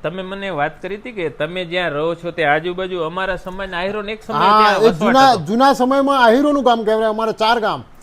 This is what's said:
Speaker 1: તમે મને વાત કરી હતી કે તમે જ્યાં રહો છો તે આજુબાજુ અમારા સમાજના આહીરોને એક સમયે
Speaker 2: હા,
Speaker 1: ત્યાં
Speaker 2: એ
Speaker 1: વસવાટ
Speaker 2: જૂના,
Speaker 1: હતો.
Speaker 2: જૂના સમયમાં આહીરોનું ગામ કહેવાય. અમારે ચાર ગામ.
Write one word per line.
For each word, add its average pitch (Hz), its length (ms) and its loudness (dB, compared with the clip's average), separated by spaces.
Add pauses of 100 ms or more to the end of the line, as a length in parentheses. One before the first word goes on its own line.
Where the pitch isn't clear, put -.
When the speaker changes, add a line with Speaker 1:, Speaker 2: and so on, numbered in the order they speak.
Speaker 1:
તમે 175 200 -8
મને 196 280 -10
વાત 156 320 -4
કરી 185 140 -10
હતી 240 160 -16
કે 180 160 -6
તમે 170 360 -6
જ્યાં 175 260 -4
રહો 156 240 -2
છો 165 160 -8
તે 165 140 -2
આજુબાજુ 175 560 -2
અમારા 180 360 -4
સમાજના 185 420 -10
આહીરોને 202 340 -6
એક 214 100 -12
સમયે - 160 -6
Speaker 2:
હા, 196 200 4
Speaker 1:
ત્યાં 208 160 4
Speaker 2:
એ 190 40 0
Speaker 1:
વસવાટ 208 200 4
Speaker 2:
જૂના, 262 320 4
Speaker 1:
હતો. 226 100 2
Speaker 2:
જૂના 233 320 2
સમયમાં 269 520 2
આહીરોનું 277 400 4
ગામ 226 200 2
કહેવાય. 220 220 0
અમારે 220 260 -2
ચાર 226 280 0
ગામ. 165 240 -4 (180)